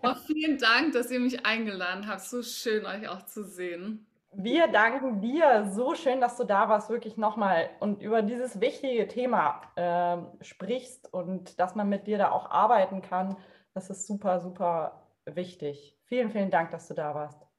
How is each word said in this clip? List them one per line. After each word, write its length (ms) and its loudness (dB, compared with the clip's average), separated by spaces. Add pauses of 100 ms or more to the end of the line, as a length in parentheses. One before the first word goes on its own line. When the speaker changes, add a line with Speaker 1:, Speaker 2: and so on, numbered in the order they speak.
Speaker 1:
Oh, 60 4 (140)
vielen 320 0
Dank, 340 6
dass 160 0
ihr 100 0
mich 280 0
eingeladen 600 -2
habt. 140 -6
So 220 -8
schön, 420 -2
euch 220 -8
auch 180 -10
zu 180 -12
sehen. 640 -8 (280)
Speaker 2:
Wir 340 2
danken 520 2
dir. 540 4
So 220 0
schön, 260 0
dass 160 0
du 60 -2
da 260 2
warst, 220 2
wirklich 260 -6
nochmal 640 0
und 240 -4
über 180 2
dieses 400 -4
wichtige 460 0
Thema, 540 0 (160)
ähm, 500 0 (140)
sprichst 720 -8
und 480 -6
dass 140 2
man 160 0
mit 160 -2
dir 140 0
da 100 4
auch 220 -2
arbeiten 500 4
kann. 340 -2 (380)
Das 160 -10
ist 160 -8
super, 360 0
super 680 -2 (160)
wichtig. 800 -10
Vielen, 240 0
vielen 220 0
Dank, 180 2
dass 180 -12
du 60 -12
da 220 -4
warst. 260 -8 (180)